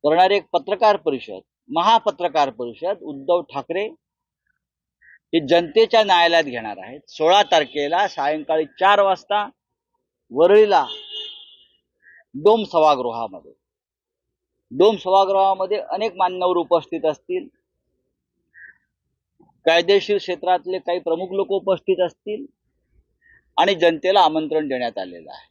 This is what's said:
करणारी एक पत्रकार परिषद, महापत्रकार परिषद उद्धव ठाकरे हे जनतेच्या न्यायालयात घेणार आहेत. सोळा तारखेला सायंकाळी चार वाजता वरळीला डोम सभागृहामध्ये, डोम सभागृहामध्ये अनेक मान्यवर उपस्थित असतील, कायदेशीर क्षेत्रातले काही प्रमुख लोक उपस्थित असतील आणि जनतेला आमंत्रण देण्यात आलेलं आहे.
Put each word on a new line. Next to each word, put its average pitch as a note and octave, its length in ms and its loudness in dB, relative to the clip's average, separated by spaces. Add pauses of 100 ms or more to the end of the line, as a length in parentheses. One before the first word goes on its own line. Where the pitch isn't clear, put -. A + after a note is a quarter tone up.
करणारी F3+ 320 4
एक F#3 160 -4
पत्रकार G3 440 0
परिषद, A#2+ 440 -6 (340)
महापत्रकार F3 760 0
परिषद B2 520 -8
उद्धव D#3 380 -2
ठाकरे E3+ 480 -8 (1500)
हे D#3 120 0
जनतेच्या F3 580 2
न्यायालयात E3+ 400 4
घेणार A2+ 340 -8
आहेत. A2+ 300 -18
सोळा F3 340 2
तारखेला D#3+ 680 0
सायंकाळी D#3 560 -4
चार G3 360 2
वाजता G3+ 480 -2 (840)
वरळीला F3+ 560 4 (1500)
डोम G3+ 300 -4
सभागृहामध्ये, A#2 880 -4 (1160)
डोम F#3+ 260 4
सभागृहामध्ये F#3+ 840 0
अनेक G3+ 360 -6
मान्यवर F3+ 400 -2
उपस्थित D#3+ 480 -2
असतील, E3 440 -6 (1900)
कायदेशीर F#3+ 800 0
क्षेत्रातले F3+ 600 -4
काही F3 200 -4
प्रमुख E3+ 340 -4
लोक F#3+ 180 -4
उपस्थित F#3+ 460 -2 (100)
असतील G#3+ 400 -12 (1120)
आणि F#3 160 2
जनतेला E3+ 460 2
आमंत्रण D#3 480 0
देण्यात B2 300 -6
आलेलं F2 320 -14
आहे. - 200 -20